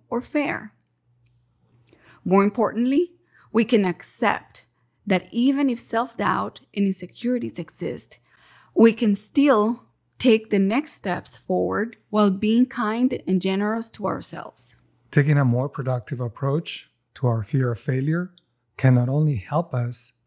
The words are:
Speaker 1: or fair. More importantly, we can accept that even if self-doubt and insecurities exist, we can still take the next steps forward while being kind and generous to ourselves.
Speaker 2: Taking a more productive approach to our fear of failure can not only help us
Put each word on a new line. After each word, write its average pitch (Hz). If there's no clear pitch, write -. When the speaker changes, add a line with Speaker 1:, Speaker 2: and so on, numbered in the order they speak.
Speaker 1:
or 247
fair. 254
More 190
importantly, 247
we 226
can 208
accept -
that 185
even 269
if 233
self-doubt 208
and 202
insecurities 226
exist, -
we 220
can 214
still 240
take 220
the 202
next 214
steps -
forward 190
while 208
being 214
kind 240
and 190
generous 208
to 208
ourselves. -
Speaker 2:
Taking 143
a 139
more 127
productive 127
approach 139
to -
our 113
fear 127
of 113
failure 151
can 131
not 123
only 147
help -
us 123